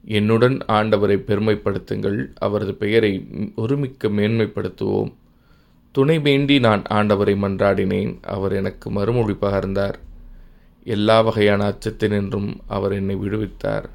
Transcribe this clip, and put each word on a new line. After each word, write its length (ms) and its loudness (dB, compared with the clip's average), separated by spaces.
என்னுடன் 540 2
ஆண்டவரை 480 2
பெருமைப்படுத்துங்கள். 1200 -2
அவரது 360 -2
பெயரை 540 0
ஒருமிக்க 520 -4
மேன்மைப்படுத்துவோம். 1040 -2
துணை 260 2
வேண்டி 400 4
நான் 240 4
ஆண்டவரை 540 2
மன்றாடினேன். 880 0
அவர் 300 -4
எனக்கு 380 -6
மறுமொழி 420 0
பகர்ந்தார். 600 -2
எல்லா 360 4
வகையான 480 2
அச்சத்தினின்றும் 840 -4
அவர் 260 -4
என்னை 240 -4
விடுவித்தார். 680 -4